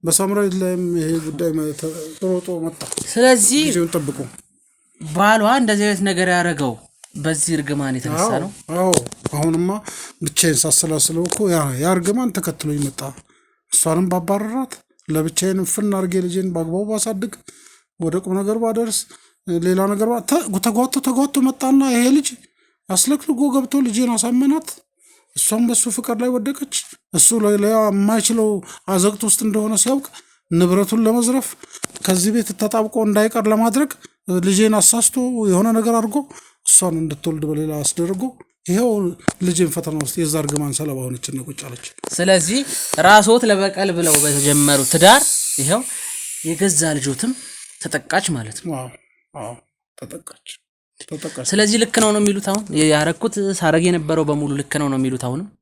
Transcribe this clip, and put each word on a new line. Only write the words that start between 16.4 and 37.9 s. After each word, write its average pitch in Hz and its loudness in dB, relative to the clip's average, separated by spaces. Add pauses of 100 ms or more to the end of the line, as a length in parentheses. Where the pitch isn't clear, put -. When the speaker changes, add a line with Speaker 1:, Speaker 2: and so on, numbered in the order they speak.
Speaker 1:
በአግባቡ 170 -4
ባሳድግ፣ 214 -4 (680)
ወደ 165 -2
ቁም 190 -4
ነገር 202 -2
ባደርስ፣ 226 -2 (480)
ሌላ 180 0
ነገር 202 0
ባ-፣ 240 0
ተ-፣ 320 0 (200)
ተጓቶ፣ 233 0
ተጓቶ 269 0
መጣና 262 2
ይሄ 240 4
ልጅ 285 2 (600)
አስለክልጎ 262 0
ገብቶ 254 0
ልጄን 247 0
አሳመናት። 262 0 (680)
እሷም 226 0
በሱ 233 0
ፍቅር 240 -4
ላይ 247 0
ወደቀች። 254 -4 (380)
እሱ 165 4 (100)
ለ-፣ 208 4
ሌላ 208 2
የማይችለው 214 2 (380)
አዘቅት 196 0
ውስጥ 208 0
እንደሆነ 214 0
ሲያውቅ 269 0 (460)
ንብረቱን 185 2
ለመዝረፍ፣ 240 2 (540)
ከዚህ 185 0
ቤት 220 0
ተጣብቆ 220 -2
እንዳይቀር 214 2
ለማድረግ 226 2 (460)
ልጄን 196 4
አሳስቶ 220 2 (300)
የሆነ 190 4
ነገር 226 2
አድርጎ 226 0 (480)
እሷን 175 4
እንድትወልድ 156 -4
በሌላ 156 -4
አስደርጎ 170 -2 (440)